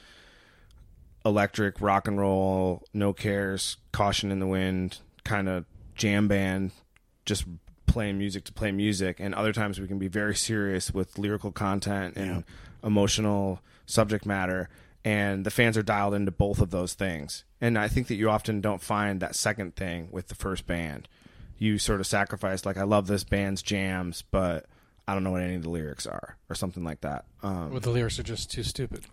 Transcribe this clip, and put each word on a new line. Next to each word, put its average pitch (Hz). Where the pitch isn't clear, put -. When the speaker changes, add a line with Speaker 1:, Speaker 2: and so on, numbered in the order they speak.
Speaker 1:
electric 104
rock 98
and 104
roll, 95
no 101
cares, 98
caution 101
in 95
the 95
wind 95
kind 101
of 90
jam 104
band, 95
just 104
playing 104
music 98
to -
play 107
music, 98
and 98
other 107
times 101
we 95
can 98
be 95
very 104
serious 101
with 92
lyrical 101
content 98
and 98
Speaker 2:
Yeah. -
Speaker 1:
emotional 101
subject 107
matter, 92
and 101
the 104
fans 113
are 107
dialed 101
into 101
both 101
of 92
those 90
things. 82
And 117
I 107
think 123
that 120
you 107
often 107
don't 101
find 101
that 87
second 104
thing 87
with 90
the -
first 95
band. 82
You 107
sort 104
of 95
sacrifice, 98
like, 98
"I 98
love 101
this 98
band's 98
jams, 92
but 87
I 98
don't 98
know 95
what 90
any 90
of 85
the 80
lyrics 80
are," 50
or 95
something 90
like 82
that. 71
Um, 90
Speaker 3:
Well, 131
the 117
lyrics 117
are 123
just -
too 117
stupid. -